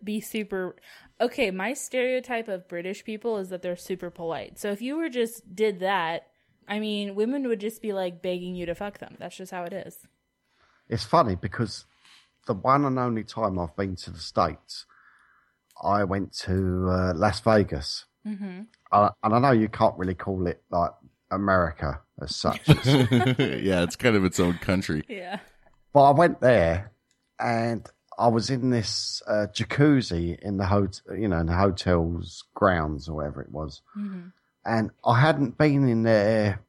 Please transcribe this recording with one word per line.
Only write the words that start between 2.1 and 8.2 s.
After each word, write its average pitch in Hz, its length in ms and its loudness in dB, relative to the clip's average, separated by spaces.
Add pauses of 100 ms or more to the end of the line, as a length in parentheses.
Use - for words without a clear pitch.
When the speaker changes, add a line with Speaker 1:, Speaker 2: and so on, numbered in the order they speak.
Speaker 1:
of 185 200 -8
British 180 360 -8
people 220 340 -6
is 190 100 -6
that 180 140 -10
they're 180 140 -4
super 185 340 -8
polite. 165 480 -10
So 208 120 -6
if 202 120 -6
you 269 160 -6
were 330 100 -4
just 226 480 -6
did 202 240 0
that, 180 460 -2 (420)
I 208 120 -6
mean, 208 340 -6
women 247 340 -2
would 226 120 -2
just 220 200 -8
be, 208 140 -6
like, 180 260 -6